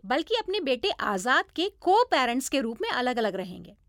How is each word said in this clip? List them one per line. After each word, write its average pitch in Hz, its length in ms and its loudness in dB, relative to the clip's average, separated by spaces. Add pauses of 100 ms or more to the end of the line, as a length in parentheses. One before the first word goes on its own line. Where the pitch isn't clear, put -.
बल्कि 285 280 -2
अपने 415 260 -2
बेटे 269 300 -2
आजाद 233 600 0
के 359 300 -4
को-पेरेंट्स 302 680 2
के 277 120 0
रूप 226 200 -4
में 440 80 -4
अलग-अलग 240 460 0
रहेंगे। 180 420 -10 (120)